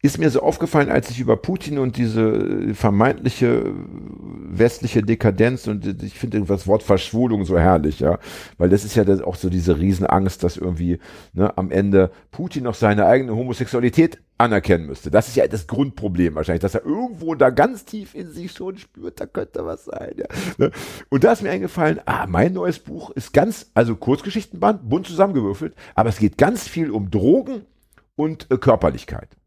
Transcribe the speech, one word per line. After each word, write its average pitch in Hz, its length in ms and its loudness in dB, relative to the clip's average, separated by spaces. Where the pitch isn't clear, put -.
ist - 160 2
mir 160 140 2
so 123 100 2
aufgefallen, 156 480 0
als - 220 0
ich 120 80 -8
über 117 180 2
Putin 160 400 -6
und 127 200 -2
diese 110 760 0
vermeintliche 117 960 2
westliche 110 540 2
Dekadenz 113 640 2
und 101 360 -4
ich 101 140 -12
finde 107 240 -4
das 95 240 -2
Wort 101 160 2
Verschwulung 107 640 0
so 87 140 2
herrlich, 80 400 4
ja, 76 180 2
weil 90 120 2
das 104 160 4
ist 104 100 -10
ja 110 80 6
das, 95 180 4
auch 90 140 -6
so 90 140 -4
diese 87 300 2
Riesenangst, 95 640 0
dass 87 140 -2
irgendwie, 87 420 -4
ne, 95 240 0
am 92 120 -4
Ende 98 420 4
Putin 160 320 -8
noch 120 100 -4
seine 104 320 2
eigene 120 300 4
Homosexualität 123 840 0
anerkennen 98 480 2
müsste. 69 240 -10
Das 104 160 4
ist 117 80 -12
ja - 120 4
das 98 200 -6
Grundproblem 101 680 -2
wahrscheinlich, 85 260 -2
dass 98 140 -2
er 113 100 -2
irgendwo 165 500 -6
da 135 160 4
ganz 202 340 0
tief 214 300 -14
in 175 160 -14
sich 175 220 -12
schon 185 260 -12
spürt, - 400 -16
da - 80 -8
könnte - 380 -8
was - 200 -12
sein, - 320 -12
ja, - 80 -8
ne? 147 140 2
Und 139 140 4
da 226 100 6
ist 202 100 -2
mir - 80 -4
eingefallen, 170 540 -2
ah, - 220 -2
mein 165 260 2
neues 180 260 -4
Buch - 320 -16
ist - 220 -10
ganz, - 420 0
also 117 200 2
Kurzgeschichtenband, 185 920 -2
bunt 151 160 0
zusammengewürfelt, 156 720 0
aber 113 160 2
es 104 80 -4
geht 101 220 2
ganz 202 280 2
viel 160 220 -4
um 101 220 -4
Drogen 208 500 2
und, 156 340 -4
äh, 127 80 2
Körperlichkeit. - 720 0